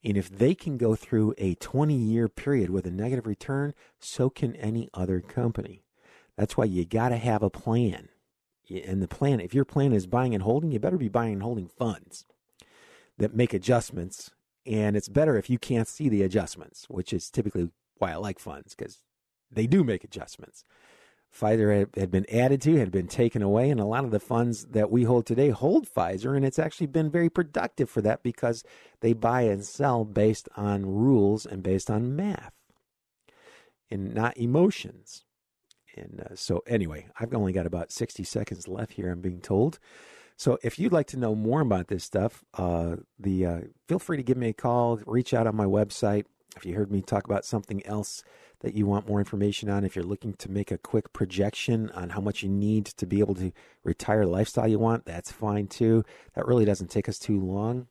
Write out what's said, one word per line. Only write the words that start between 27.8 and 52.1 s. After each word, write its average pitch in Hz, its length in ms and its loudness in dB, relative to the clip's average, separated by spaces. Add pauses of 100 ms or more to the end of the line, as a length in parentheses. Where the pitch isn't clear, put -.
for 113 120 -2
that 107 220 0
because 117 400 -2 (380)
they 113 120 4
buy 117 280 2
and 101 240 2
sell 123 400 0
based 107 500 2
on 101 300 0
rules 107 600 4
and 95 160 -10
based 95 280 0
on 120 260 0
math 196 380 -6 (1400)
and 98 240 -6
not 113 240 -2
emotions. 131 840 0 (760)
And, - 240 -14
uh, - 140 -14
so - 320 -4
anyway, 87 400 -4 (120)
I've 113 140 -6
only 101 200 0
got 90 120 -2
about 85 260 -6
sixty - 320 -8
seconds 95 440 -8
left 110 260 -8
here, 90 180 -6
I'm 87 100 -8
being 90 200 -6
told. 117 380 0 (580)
So - 260 0
if - 140 -4
you'd 190 140 0
like 160 160 2
to 131 100 -10
know 110 180 0
more 113 260 0
about 98 260 2
this 92 160 -4
stuff, - 400 -2 (120)
uh, 85 420 0 (200)
the, 92 280 0
uh, 85 140 -2 (280)
feel 180 120 -2
free 160 180 -4
to 131 60 -4
give 123 120 2
me 120 140 -2
a 107 40 -4
call, 120 520 0
reach 120 280 0
out 113 140 2
on 107 80 0
my 107 100 2
website. 104 600 2 (320)
If - 80 -20
you 87 100 -6
heard 101 160 -2
me 98 100 0
talk 101 220 -2
about 101 220 -2
something 98 400 -6
else 104 380 -8 (360)
that - 140 -6
you 104 120 2
want 101 220 0
more 104 120 0
information 101 500 -2
on, 101 160 0
if 90 100 -4
you're 90 80 -4
looking 101 300 -6
to - 180 -12
make 101 200 -4
a 95 60 -2
quick - 360 -4
projection 107 800 -2
on 90 180 -8
how 95 100 -6